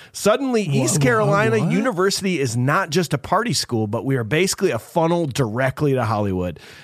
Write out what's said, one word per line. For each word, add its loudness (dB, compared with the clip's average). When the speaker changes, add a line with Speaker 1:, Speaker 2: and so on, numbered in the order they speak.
Speaker 1:
Suddenly, 0
Speaker 2:
Wha-, 0
Speaker 1:
East 0
Speaker 2:
wha-, 2
Speaker 1:
Carolina 2
Speaker 2:
what? 0
Speaker 1:
University 0
is -2
not 0
just 0
a 2
party 0
school, -2
but -4
we 0
are -2
basically 0
a -2
funnel 0
directly 0
to 0
Hollywood. -2